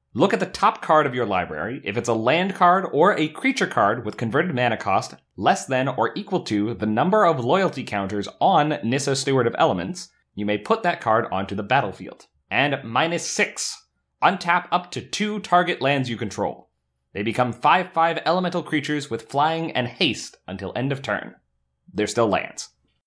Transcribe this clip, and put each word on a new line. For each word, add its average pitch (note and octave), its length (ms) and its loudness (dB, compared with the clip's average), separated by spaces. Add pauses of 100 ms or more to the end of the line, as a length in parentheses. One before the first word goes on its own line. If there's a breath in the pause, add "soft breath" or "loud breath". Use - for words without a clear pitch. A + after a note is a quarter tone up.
(140)
look F3+ 200 2
at G3 60 0
the F#3 60 0
top - 360 0
card D#3 240 4
of C3 80 -2
your B2+ 120 -2
library. F2+ 580 -4
If G2+ 140 -4
it's A#2 120 -4
a A2+ 40 4
land C#3 420 2
card F3+ 360 4
or F3 260 4
a D#3 100 0
creature F#3+ 400 -2
card A2 380 2
with G#2 120 -8
converted C3+ 380 0
mana B2 220 0
cost G#2 380 -2 (200)
less D3+ 300 2
than C3 220 0
or A#2 280 0
equal F#3+ 260 -4
to G#2+ 320 0
the G2 120 -4
number F3 400 4
of D3 180 2
loyalty D3 400 0
counters G2+ 440 -4 (140)
on D#3 420 2
Nissa, C3+ 320 0
Steward C3+ 300 2
of A#2 120 0
Elements, G#2 520 0 (260)
you G#2 100 -4
may G#2 120 0
put A3 260 0
that F3 180 0
card A2+ 300 2
onto F#2+ 220 -4
the G2+ 100 -6
battlefield. G2+ 640 -2 (220)
And C3+ 340 0
minus D#3 460 -2
six, - 580 -4 (360)
untap F3+ 480 2
up F3+ 200 -2
to B2 100 -8
two G#3 400 -4
target F3 400 2
lands C3+ 280 0
you A2 80 -6
control. G2 520 -6 (440)
They G2+ 100 -4
become A#2 300 0
five F3 380 2
five E3 340 2
elemental F3 380 0
creatures D3 460 -4
with - 200 -6
flying D#3+ 440 0
and A#2+ 140 0
haste - 500 -4 (100)
until F#2+ 280 -8
end C3+ 160 -2
of C3+ 100 -6
turn. - 340 -4 (580)
They're G#2 140 0
still A#2 200 2
lands. - 420 -2 (380)